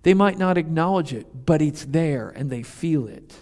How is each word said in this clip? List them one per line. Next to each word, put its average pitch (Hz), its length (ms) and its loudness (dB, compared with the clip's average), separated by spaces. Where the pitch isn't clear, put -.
they 180 100 6
might 196 240 4
not 185 220 2
acknowledge 165 520 0
it, 127 340 -12
but 160 140 4
it's 151 260 -2
there 139 440 -2
and 139 220 -6
they 120 100 -6
feel 147 460 -2
it. - 340 -18